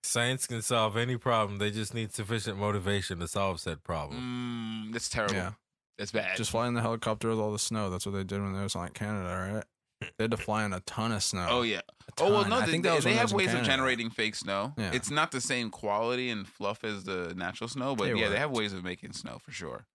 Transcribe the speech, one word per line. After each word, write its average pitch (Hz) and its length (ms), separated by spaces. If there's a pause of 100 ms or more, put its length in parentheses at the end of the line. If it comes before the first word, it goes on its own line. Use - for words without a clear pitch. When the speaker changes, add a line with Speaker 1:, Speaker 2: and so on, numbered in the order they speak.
Speaker 1:
Science 123 420
can 113 160
solve 110 340
any 120 200
problem. 110 420
They 104 140
just 107 200
need 113 220
sufficient 107 420
motivation 98 640
to 85 100
solve 98 320
said 80 220
problem. 117 1040
Speaker 2:
Mm, 110 40
that's 113 160
terrible. 104 260
Speaker 3:
Yeah. 95 180 (460)
Speaker 2:
That's 101 140
bad. 95 240
Speaker 3:
Just 110 160
fly 117 160
in 120 60
the 117 80
helicopter 113 480
with 113 100
all 107 120
the 104 60
snow. 107 320
That's 90 160
what 98 80
they 98 100
did 98 160
when 98 140
they 98 80
was, 98 140
like, 87 180
Canada, 95 600
right? 110 100 (520)
They 110 80
had 113 60
to 117 60
fly 107 280
in 98 80
a 90 80
ton 113 300
of 104 140
snow. 92 260
Speaker 2:
Oh, 123 120
yeah. 104 180 (380)
Speaker 3:
A 151 40
Speaker 2:
Oh, 190 100
well, 208 100
Speaker 3:
ton. 196 80
Speaker 2:
no, 226 60
Speaker 3:
I 226 100
Speaker 2:
they, 233 60
Speaker 3:
think 170 120
that 175 60
Speaker 2:
they, 165 60
Speaker 3:
was 147 80
Speaker 2:
they 185 60
Speaker 3:
when 214 60
they - 20
Speaker 2:
have 240 80
Speaker 3:
was 214 60
in 202 60
Speaker 2:
ways 190 100
of - 60
Speaker 3:
Canada. 120 160
Speaker 2:
generating 127 400
fake 107 260
snow. 101 420
Speaker 3:
Yeah. 101 140
Speaker 2:
It's 123 180
not 151 220
the 131 80
same 120 300
quality 117 600
and 101 160
fluff 101 380
as 104 200
the 90 320
natural 92 320
snow, 131 280
but 101 120
Speaker 3:
It 110 80
Speaker 2:
yeah, 110 100
they 101 40
Speaker 3:
works. 101 80
Speaker 2:
have 147 140
ways 107 200
of 92 120
making - 280
snow - 320
for - 60
sure. 71 440